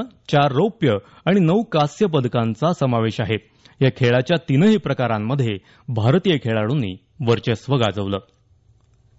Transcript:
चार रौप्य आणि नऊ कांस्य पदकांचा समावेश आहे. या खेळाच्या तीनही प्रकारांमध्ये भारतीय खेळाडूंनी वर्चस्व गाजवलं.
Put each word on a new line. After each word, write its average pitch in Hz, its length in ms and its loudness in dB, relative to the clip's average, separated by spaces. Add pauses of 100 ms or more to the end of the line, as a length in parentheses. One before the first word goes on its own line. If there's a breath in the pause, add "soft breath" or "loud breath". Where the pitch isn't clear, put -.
(280)
चार 143 240 2
रौप्य 151 400 0 (340 loud breath)
आणि 196 140 2
नऊ 180 240 2
कांस्य 156 420 -2
पदकांचा 127 680 0
समावेश 117 480 -2
आहे. 107 160 -2 (440 soft breath)
या 131 160 4
खेळाच्या 127 400 2 (120)
तीनही 196 280 4
प्रकारांमध्ये 117 800 -2 (300 soft breath)
भारतीय 135 560 0
खेळाडूंनी 110 520 -2 (320)
वर्चस्व 117 480 0
गाजवलं. 98 440 -2 (1000)